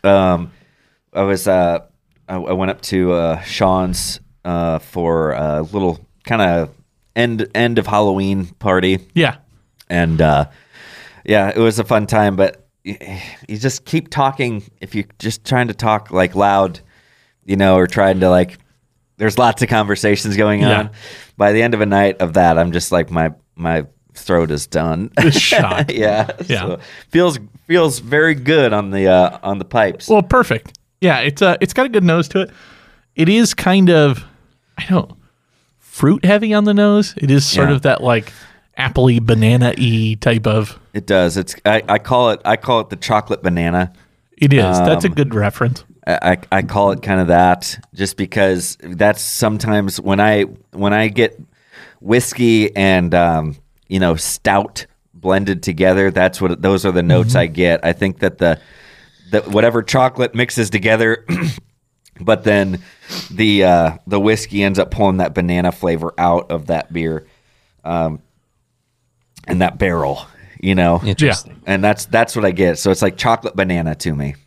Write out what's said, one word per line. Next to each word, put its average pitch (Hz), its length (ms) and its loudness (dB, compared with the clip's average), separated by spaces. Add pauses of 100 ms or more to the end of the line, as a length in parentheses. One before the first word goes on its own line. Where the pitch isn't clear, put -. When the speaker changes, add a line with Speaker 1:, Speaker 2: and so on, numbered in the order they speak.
Speaker 1:
Um, 92 480 2 (600)
I 98 120 -2
was, 98 240 -2
uh, 87 320 2 (500)
I, 92 60 -8
I 90 180 -6
went 92 160 -2
up - 140 -8
to, 90 300 0
uh, 85 280 -2
Sean's, 92 760 -2 (260)
uh, 85 320 -4
for 82 540 -2
a 76 320 -4
little 87 360 -4 (240)
kinda 87 460 0 (460)
end, 117 400 -2
end 117 240 0
of 95 80 -4
Halloween 98 580 0
party. 92 540 0 (160)
Speaker 2:
Yeah. 160 220 0 (520)
Speaker 1:
And, 82 320 0
uh, 73 240 4 (800)
yeah, 101 240 2
it - 100 -4
was 113 200 2
a 110 40 -2
fun 107 240 0
time, 104 280 2
but - 320 -2 (160)
y-, 98 380 -14 (260)
you 107 120 -10
just 131 260 -6
keep 160 240 -6
talking. 135 540 -4 (180)
If - 140 -16
you're 101 100 -4 (140)
just - 260 -8
trying 123 220 0
to 101 80 -8
talk, 107 340 -2
like, 90 240 0
loud, 98 460 0 (680)
you 98 100 -2
know, 95 200 4
or 92 100 4
trying 95 360 0
to, 92 100 4
like, 90 260 2 (600)
there's 110 200 -2
lots 120 240 2
of 123 80 -2
conversations 104 680 0
going 104 260 2
Speaker 2:
Yeah. 104 180 2
Speaker 1:
on. 107 100 -6 (480)
By 104 140 4
the 107 100 4
end 117 140 2
of 104 60 -2
a 104 40 4
night 98 360 2
of 85 120 -2
that, 85 240 4
I'm 85 140 2
just 85 200 -4
like, 85 200 -2
my, 80 220 -2 (220)
my 82 300 -4 (280)
throat 85 380 -2
is 73 160 -6
done. 82 500 -4
Speaker 2:
It's 147 220 2
shot. 143 540 -2
Speaker 1:
<laughs> - 20 -6
Yeah. 107 360 -2 (160)
Speaker 2:
Yeah. 113 140 -2
Speaker 1:
So 90 180 -6 (300)
feels, 160 300 2 (280)
feels 160 320 2
very 151 360 0
good 131 380 2
on 101 180 -2
the, 95 160 0
uh, 92 360 4
on 98 160 -4
the 92 60 -8
pipes. 104 440 -2
Speaker 2:
Well, 214 140 4
perfect. 185 540 -2 (240)
Yeah, 160 180 2
it's, 143 220 -4
uh, 180 200 2
it's 151 120 -2
got 262 120 0
a 262 40 -6
good 208 140 2
nose 170 260 2
to 190 120 -2
it. - 100 -8 (640)
It 160 140 2
is 226 240 2
kind 185 360 2
of, 147 340 2 (540)
I - 100 -12
don't, - 240 -2 (680)
fruit - 460 0
heavy 208 280 2
on 208 120 2
the 208 80 2
nose. 208 440 2
It 139 140 -2
is 139 140 4
sort 143 240 0
Speaker 1:
Yeah. 143 60 4
Speaker 2:
of 131 80 -2
that, 131 180 2
like, 120 300 0 (460)
appley, 127 440 2
banana-y 113 1000 2
type 113 260 0
of 107 320 -2 (140)
Speaker 1:
It 101 120 -8
does. 90 320 2
It's, 92 180 -6 (100)
I, 107 220 2
I 107 120 0
call 123 320 0
it, - 140 -4
I 110 100 2
call 120 240 -2
it 104 100 -6
the 98 60 -10
chocolate 107 480 -4
banana. 87 480 -2 (460)
Speaker 2:
It 139 160 4
is. 92 260 2
That's 165 260 2
a 185 40 2
Speaker 1:
Um, 160 40 -4
Speaker 2:
good 139 220 -2
reference. 107 480 -2 (240)
Speaker 1:
I, 87 240 0 (200)
I, 95 60 2
I 95 60 2
call 98 280 0
it 92 120 -6
kind 95 180 0
of 87 60 0
that 90 500 2 (160)
just 95 240 -6
because 95 640 -2
that's 101 400 0
sometimes 104 800 -2
when 98 200 -2
I, 104 240 2 (280)
when 101 220 -2
I 110 160 0
get 110 300 -2 (600)
whiskey 113 760 0
and, 92 380 2
um, 82 440 0 (300)
you 95 120 -4
know, 87 160 2
stout - 720 -4 (260)
blended 95 480 -2
together, 95 480 0
that's 90 320 0
what, 90 200 -2
those 95 240 0
are 95 60 2
the 87 120 0
notes 90 280 2
Speaker 2:
Mm-hmm. 107 80 2
Speaker 1:
I 87 80 2
get. 82 380 0
I 87 80 0
think 95 260 -4
that 92 200 -2
the, 82 200 0 (680)
the, 104 120 0
whatever 110 420 0
chocolate 127 500 0
mixes 113 380 -2
together, 110 540 0 (480)
<clears throat> - 480 -20
but 101 240 0
then 98 360 0 (480)
the, 101 360 2
uh, 85 320 2 (100)
the 101 120 -2
whiskey 101 440 -2
ends 98 160 0
up - 100 -2
pulling 98 280 0
that 85 180 -2
banana 87 360 0
flavor 85 460 -4
out 87 320 0
of 80 180 -6
that 82 240 -4
beer, 80 360 -6 (560)
um, 80 380 -4 (1300)
and 90 140 -2
that 87 160 -2
barrel, 80 480 -4 (340)
you 95 160 -2
know? 87 300 2
Speaker 3:
Interesting. 110 640 -2
Speaker 1:
And 98 160 0
that's, 104 220 0
that's 117 300 0
what 107 100 -2
I 92 60 2
get. 87 280 0
So 98 120 0
it's 92 100 0
like 98 160 0
chocolate 113 380 -2
banana 87 400 -2
to 78 200 -6
me. 71 200 -6 (120)